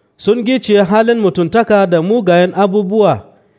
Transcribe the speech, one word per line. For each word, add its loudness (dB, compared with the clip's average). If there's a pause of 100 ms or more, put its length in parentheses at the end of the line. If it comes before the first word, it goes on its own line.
(180)
sun -2
gicciye 0
halin 0
mutuntaka 0
da 0
mugayen 0
abubuwa 0 (360)